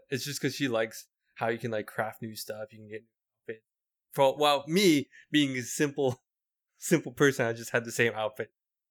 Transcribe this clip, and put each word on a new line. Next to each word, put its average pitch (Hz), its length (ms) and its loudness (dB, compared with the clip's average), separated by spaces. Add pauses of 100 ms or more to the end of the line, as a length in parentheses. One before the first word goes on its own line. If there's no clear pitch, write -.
it's 127 160 -4
just 143 160 -8
'cause 143 140 -2
she 139 140 -2
likes 113 380 -2 (280)
how 117 140 -2
you 117 100 -2
can, 117 120 -6
like, 107 160 -4
craft - 340 -6
new 110 140 -10
stuff, 107 380 -12
you 110 60 -20
can 107 100 -20
get 110 140 -12
new 113 60 -20 (460)
outfits. - 100 -20 (480)
For, 135 240 4
well, 147 300 2
me 165 420 4 (220)
being 139 260 2
a 123 60 -4
simple, 139 600 -2 (280)
<laughs> - 280 -20
simple 147 340 0
person, 135 340 4
I 117 60 -2
just 117 180 -12
had 117 140 0
the 117 80 -8
same 117 220 2
outfit 110 380 -6 (380)